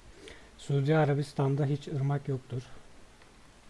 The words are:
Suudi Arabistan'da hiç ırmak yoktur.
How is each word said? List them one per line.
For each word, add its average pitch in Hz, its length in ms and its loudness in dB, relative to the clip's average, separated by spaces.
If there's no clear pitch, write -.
Suudi 139 380 2
Arabistan'da 143 720 2
hiç 139 220 -2
ırmak 139 400 -2
yoktur. 131 340 -6